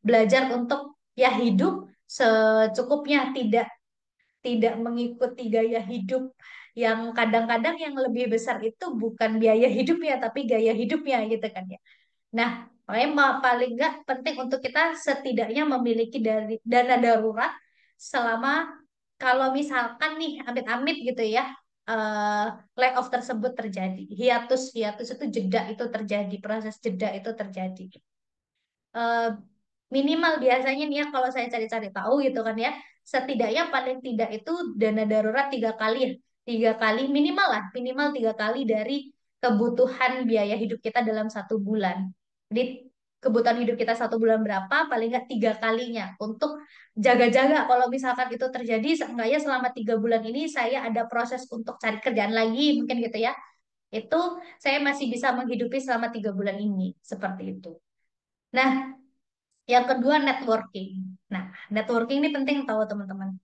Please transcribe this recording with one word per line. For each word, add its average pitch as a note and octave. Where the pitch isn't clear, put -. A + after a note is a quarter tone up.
Belajar A#3+
untuk A#3+
ya B3+
hidup A#3+
secukupnya, B3
tidak, A3+
tidak A3+
mengikuti A#3+
gaya A3+
hidup B3
yang A#3
kadang-kadang A#3
yang D#4
lebih B3
besar A3+
itu C4
bukan A3
biaya A3
hidupnya, C#4+
tapi B3
gaya A3
hidupnya B3+
gitu A3
kan F#3
ya. F#3
Nah, A#3
makanya A#3+
ma-, C#4
paling A#3+
nggak D4+
penting C#4
untuk B3+
kita D#4+
setidaknya C4
memiliki A#3
dari, A3
dana B3
darurat A3+
selama B3+
kalau C4
misalkan C#4+
nih D#4+
amit-amit B3
gitu A#3
ya, A#3+
eh, G#3
layoff B3+
tersebut A#3+
terjadi, F#3
hiatus, A#3+
hiatus A3+
itu C#4+
jeda G3+
itu A3
terjadi, G3+
proses G#3+
jeda G3
itu A3
terjadi. F#3
Eh, A#3
minimal D4+
biasanya C4+
nih C#4+
ya, -
kalau B3+
saya A#3+
cari-cari A3
tahu A3+
gitu B3
kan A3
ya, A#3+
setidaknya B3+
paling B3+
tidak A3
itu D#4+
dana G#3+
darurat A3
tiga A3
kali A3
ya, C4
tiga A3+
kali A#3
minimal E4+
lah, G#3+
minimal B3+
tiga A3+
kali A3+
dari A3
kebutuhan B3
biaya A3
hidup A3
kita A3+
dalam A3
satu G#3+
bulan. F#3+
Jadi B3+
kebutuhan A#3
hidup A#3
kita A3+
satu A3+
bulan A3
berapa, A3
paling A3+
nggak B3
tiga A3
kalinya A3+
untuk D4
jaga-jaga B3+
kalau B3
misalkan C4
itu A#3+
terjadi, B3
seenggaknya A#3+
selama B3+
tiga A3+
bulan A3+
ini C#4
saya B3
ada A3+
proses A#3+
untuk A3+
cari G#3+
kerjaan A3
lagi, A3+
mungkin B3
gitu A3+
ya. -
Itu E4+
saya C#4+
masih C#4
bisa B3
menghidupi B3
selama A#3
tiga G#3+
bulan G3
ini, G3
seperti F#3
itu. E3+
Nah, C4
yang A#3+
kedua C4
networking. A3
Nah, F#3
networking A#3
ini D4+
penting C4+
tahu G#3+
teman-teman. G3